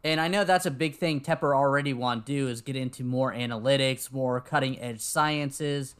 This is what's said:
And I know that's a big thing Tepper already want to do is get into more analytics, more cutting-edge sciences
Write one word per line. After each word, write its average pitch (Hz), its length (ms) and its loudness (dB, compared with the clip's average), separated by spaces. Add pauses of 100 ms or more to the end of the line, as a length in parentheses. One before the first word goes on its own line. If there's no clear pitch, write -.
And 156 160 0
I 160 80 2
know 196 160 2
that's 180 220 4
a 165 60 0
big 143 240 -2
thing 156 260 0
Tepper 151 340 0
already 139 380 4
want 120 320 -2
to 135 80 -6
do 139 140 0
is 117 140 -6
get 135 140 -8
into 131 280 -6
more 127 300 0
analytics, 123 760 0
more 127 300 0
cutting-edge 127 580 -2
sciences 147 1000 -2